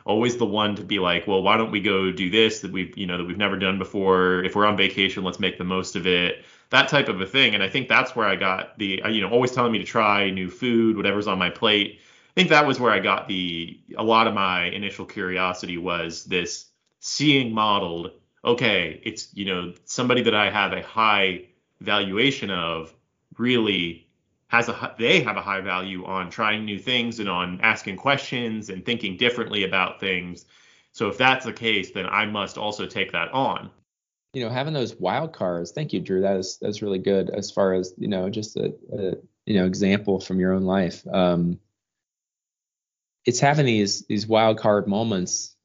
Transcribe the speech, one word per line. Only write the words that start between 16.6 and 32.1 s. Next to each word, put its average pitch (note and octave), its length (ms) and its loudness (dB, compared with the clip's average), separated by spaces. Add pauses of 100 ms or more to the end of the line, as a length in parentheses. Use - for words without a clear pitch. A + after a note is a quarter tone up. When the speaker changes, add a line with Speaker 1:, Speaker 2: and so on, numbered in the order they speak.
Speaker 1:
seeing C3+ 520 2
modeled, F#2+ 600 0 (320)
okay, F#2+ 580 0
it's, - 320 -12
you G2+ 120 -6
know, F2+ 280 -4 (100)
somebody B2 380 0
that A2 120 4
I G#2 160 2
have F#2+ 220 0
a F2+ 100 -6
high G2 640 0 (340)
valuation G#2 720 0
of E2 440 -4 (420)
really G#2+ 720 0 (400)
has A#2+ 220 2
a A#2 40 -2
hi-, - 260 -8
they D3 240 4
have G#2+ 140 -4
a F#2+ 60 -6
high G2 200 -4
value F#2 420 -6
on F#2 260 -6
trying G#2+ 340 -2
new G#2 140 -6
things A#2 420 -2
and G2+ 80 -4
on F2+ 340 -4
asking G#2 340 0
questions A#2+ 720 -2
and F#2 160 -10
thinking A2 320 -4
differently G#2+ 480 0
about F#2 340 -2
things. F2+ 460 -6 (480)
So A2 160 -2
if F#2+ 100 -6
that's C3 280 4
the A2 60 -6
case, G#2+ 400 -2
then F#2 140 -6
I G#2+ 200 0